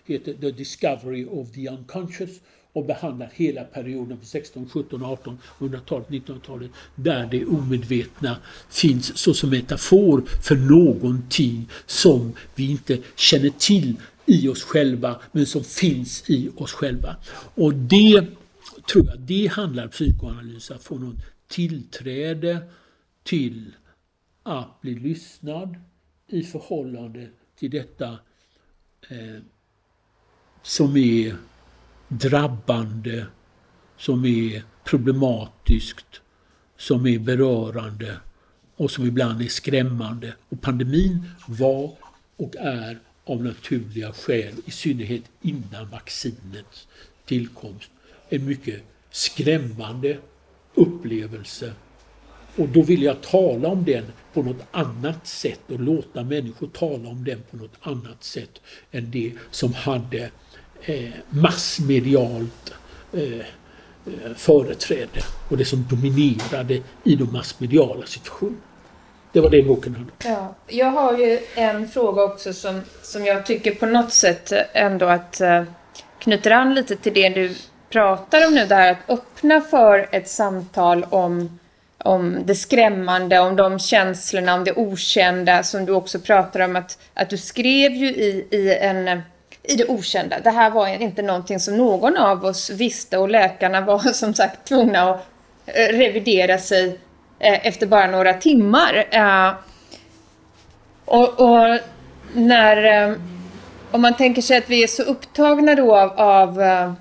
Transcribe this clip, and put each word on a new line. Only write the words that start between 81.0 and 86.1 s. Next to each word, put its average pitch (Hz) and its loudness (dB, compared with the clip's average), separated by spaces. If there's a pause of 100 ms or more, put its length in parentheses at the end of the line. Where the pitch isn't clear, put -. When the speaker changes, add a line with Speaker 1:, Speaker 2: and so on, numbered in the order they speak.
Speaker 2:
om, 175 -2 (380)
om 180 0
det 196 0
skrämmande, 185 2
om 185 2
de 190 2
känslorna, 185 0
om 185 0
det 185 0
okända 180 2
som 190 -4
du 180 0
också 185 -2